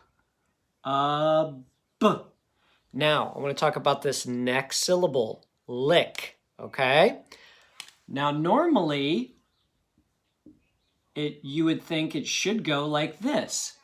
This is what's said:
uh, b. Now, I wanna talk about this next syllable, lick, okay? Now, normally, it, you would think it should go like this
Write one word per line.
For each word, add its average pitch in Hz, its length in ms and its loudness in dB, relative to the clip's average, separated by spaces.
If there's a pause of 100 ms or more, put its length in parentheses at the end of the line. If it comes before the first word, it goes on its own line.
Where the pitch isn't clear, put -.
(840)
uh, 147 680 2 (480)
b. 202 160 4 (760)
Now, 139 420 0
I - 40 -10
wanna 139 140 -2
talk 147 220 0
about 143 260 0
this 135 240 -2
next 127 540 -2
syllable, 147 680 0 (220)
lick, 131 720 -2 (200)
okay? 139 600 2 (880)
Now, 143 240 -2
normally, 170 1040 0 (1800)
it, 147 280 -6
you 147 220 -2
would 160 180 0
think 156 320 -4
it 131 120 -4
should 202 360 -2
go 147 240 0
like 151 320 -2
this - 640 -4